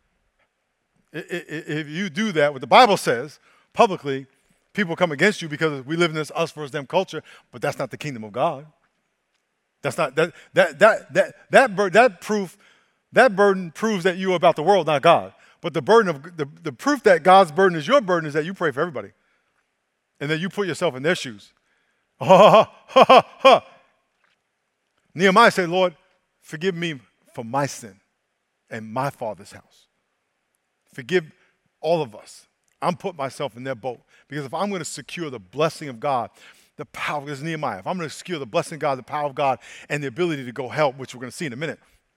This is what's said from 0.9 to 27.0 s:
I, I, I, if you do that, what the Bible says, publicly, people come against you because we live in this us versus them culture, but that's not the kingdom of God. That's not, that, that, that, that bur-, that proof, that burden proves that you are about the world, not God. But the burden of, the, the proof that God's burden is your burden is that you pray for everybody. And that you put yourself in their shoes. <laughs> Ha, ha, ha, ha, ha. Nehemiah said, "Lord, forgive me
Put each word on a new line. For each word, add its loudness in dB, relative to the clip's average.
I, -12
I, -12
I, -10
if -8
you -8
do -4
that, 2
what -12
the -12
Bible 8
says, -6
publicly, -2
people -4
come -2
against 0
you -10
because -4
we -6
live 0
in -8
this -6
us -4
versus -14
them -10
culture, -4
but -20
that's -4
not -6
the -16
kingdom -12
of -16
God. -4
That's -6
not, -4
that, 0
that, 2
that, 2
that 4
bur-, 0
that 4
proof, -6
that 4
burden 2
proves -4
that 0
you -2
are 0
about 2
the -6
world, 2
not 0
God. 4
But -8
the -4
burden 4
of, -8
the, -6
the -10
proof -4
that 4
God's 6
burden 2
is -10
your 4
burden -2
is -8
that -2
you -10
pray -4
for -4
everybody. -8
And -6
that -2
you -6
put -6
yourself -4
in -12
their 0
shoes. -14
<laughs> -20
Ha, 8
ha, -18
ha, 6
ha, 6
ha. 6
Nehemiah 6
said, -2
"Lord, 0
forgive -6
me -8